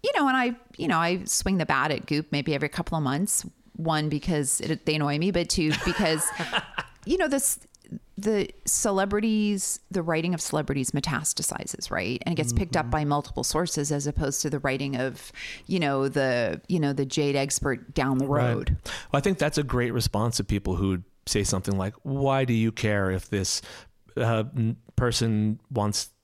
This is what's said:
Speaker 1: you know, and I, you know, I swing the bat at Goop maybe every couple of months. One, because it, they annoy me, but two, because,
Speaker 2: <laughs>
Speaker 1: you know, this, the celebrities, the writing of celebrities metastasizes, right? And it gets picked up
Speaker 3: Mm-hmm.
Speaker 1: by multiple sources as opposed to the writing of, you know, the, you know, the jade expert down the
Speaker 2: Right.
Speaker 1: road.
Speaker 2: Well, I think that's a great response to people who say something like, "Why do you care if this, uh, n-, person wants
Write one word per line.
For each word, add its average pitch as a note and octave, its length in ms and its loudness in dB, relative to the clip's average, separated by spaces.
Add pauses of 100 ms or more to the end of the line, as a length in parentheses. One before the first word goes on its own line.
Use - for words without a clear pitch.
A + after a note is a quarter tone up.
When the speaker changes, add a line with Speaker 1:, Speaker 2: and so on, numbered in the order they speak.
Speaker 1:
you C5 160 0
know, C#4+ 100 4
and C4 80 2
I, B3 200 0 (220)
you - 100 -4
know, E3+ 100 2
I F3 280 2
swing - 320 0
the D#3+ 80 2
bat D3 260 2
at - 160 -4
Goop D3+ 240 0
maybe C#3+ 240 0
every C#3+ 140 -2
couple - 280 -4
of D#3 60 0
months. C#3+ 420 0 (300)
One, D#3 320 0
because D3 540 0
it, - 240 -2
they D#3 100 2
annoy D3 220 0
me, F3+ 140 2
but F3 180 0
two, D#3 220 2 (120)
because, D#3+ 400 0 (440)
Speaker 2:
<laughs> - 380 -12
Speaker 1:
you D4 120 0
know, F4 100 2
this, C4+ 320 0 (580)
the G3+ 320 0 (160)
celebrities, G#3 1120 2 (100)
the F#3 140 -2
writing E3 300 2
of D#3+ 80 -2
celebrities C#3 500 -2
metastasizes, - 1000 -4
right? G2+ 360 -2
And E3+ 80 -2
it - 20 0
gets B2 180 0
picked E3+ 240 0
up D3+ 80 0
Speaker 3:
Mm-hmm. A#2+ 60 -4
Speaker 1:
by D3+ 140 0
multiple D3 380 -2
sources D3+ 480 -2
as C#3+ 140 -2
opposed C#3+ 380 -2
to D#3 60 -2
the C#3+ 100 -2
writing C3+ 360 -2
of, C3 360 -6 (340)
you F#3+ 140 0
know, C#3 280 2
the, B2 600 2
you F3+ 120 2
know, C#3+ 140 2
the C#3 120 0
jade C#3+ 300 0
expert C#3 600 -2
down C3+ 240 2
the C#3 80 0
Speaker 2:
Right. B2 280 4
Speaker 1:
road. - 220 0 (340)
Speaker 2:
Well, C#3 60 2
I C#3 40 2
think F#3+ 180 2
that's D3 180 2
a D3 60 2
great B2 300 0
response A2+ 440 0
to - 60 0
people G2 320 0
who F#2+ 260 2 (240)
say G#2 180 0
something G2 340 0
like, F#2+ 160 -2 (100)
"Why C3+ 420 2
do B2 80 2
you A2+ 180 4
care G#2 380 2
if F#2 200 -2
this, G2 320 0 (560)
uh, A2+ 260 2 (120)
n-, A2+ 220 0 (180)
person A2+ 640 2 (120)
wants G#2 380 -2 (140)